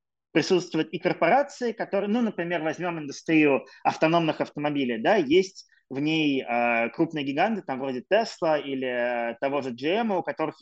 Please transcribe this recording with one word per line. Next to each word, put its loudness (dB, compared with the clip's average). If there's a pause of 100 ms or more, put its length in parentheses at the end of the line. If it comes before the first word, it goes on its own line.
(320)
присутствуют 0
и -8
корпорации, 0
которые, -4
ну, 2
например, -2
возьмём -4
индустрию 2 (200)
автономных 2
автомобилей, -2
да, 2
есть 2 (220)
в -6
ней, 0
э, 0
крупные -2
гиганты, 0
там, -6
вроде -6 (100)
Tesla 0
или, -4 (440)
э, -10
того 0
же -6
G -6
M, 0
у 0
которых -4